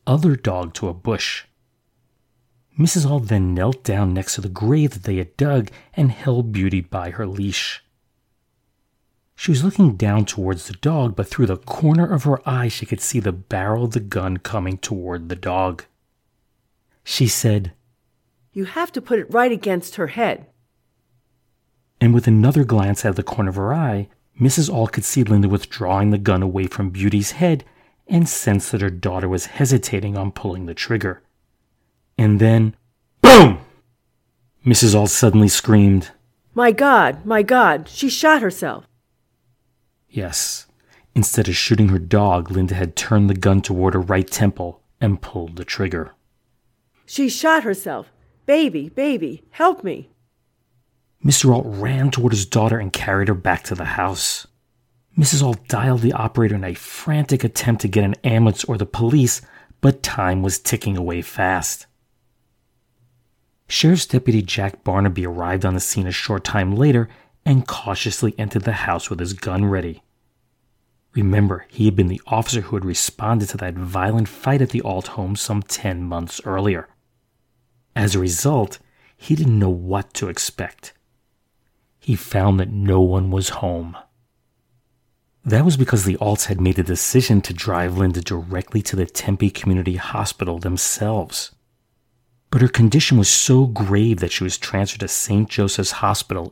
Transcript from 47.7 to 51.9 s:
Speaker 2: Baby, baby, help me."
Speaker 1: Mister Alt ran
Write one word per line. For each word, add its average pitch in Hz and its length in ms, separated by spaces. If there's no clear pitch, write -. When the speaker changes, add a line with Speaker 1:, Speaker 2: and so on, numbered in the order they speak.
Speaker 2:
Baby, 214 440
baby, 208 600
help 359 320
me." 160 280
Speaker 1:
Mister 135 320
Alt 123 140
ran 123 460